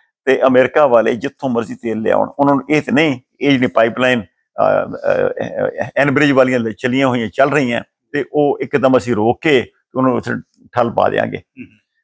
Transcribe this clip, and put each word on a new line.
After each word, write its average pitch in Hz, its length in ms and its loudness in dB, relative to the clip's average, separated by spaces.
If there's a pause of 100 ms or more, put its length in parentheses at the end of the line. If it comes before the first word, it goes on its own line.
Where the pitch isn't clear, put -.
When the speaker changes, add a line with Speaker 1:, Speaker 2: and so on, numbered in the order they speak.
(260)
Speaker 1:
ਤੇ 131 160 2
ਅਮਰੀਕਾ 127 460 4
ਵਾਲੇ 117 280 2
ਜਿੱਥੋਂ 131 340 -8
ਮਰਜ਼ੀ 117 260 -4
ਤੇਲ 110 260 -6
ਲਿਆਉਣ, 104 280 0 (100)
ਉਹਨਾਂ 139 160 2
ਨੂੰ 131 140 -2
ਇਹ 151 120 0
ਤੇ - 100 -6
ਨਹੀਂ, 139 280 0 (220)
ਇਹ 143 100 2
ਜਿਹੜੀ 127 160 2
ਪਾਈਪਲਾਈਨ, 120 540 0
ਅ, - 640 -2
ਅ, - 1000 -4
ਅ, - 120 -12
ਐਨਬ੍ਰਿਜ 143 340 2
ਵਾਲੀਆਂ 127 280 2
ਲ-, 113 120 -4
ਚੱਲੀਆਂ 131 360 -2
ਹੋਈਆਂ, 120 200 -2
ਚੱਲ 135 220 0
ਰਹੀਆਂ, 127 320 -2 (320)
ਤੇ 143 200 -4
ਉਹ 147 280 0
ਇੱਕਦਮ 131 360 0
ਅਸੀਂ 120 180 -2
ਰੋਕ 107 260 0
ਕੇ 135 300 0 (240)
ਉਹਨਾਂ 131 140 0
ਨੂੰ 120 80 -2
ਉੱਥੇ 120 140 -6 (400)
ਠੱਲ 120 180 -2
ਪਾ 104 200 0
ਦਿਆਂਗੇ। 107 280 -4
Speaker 2:
ਹਮ। - 280 -18 (380)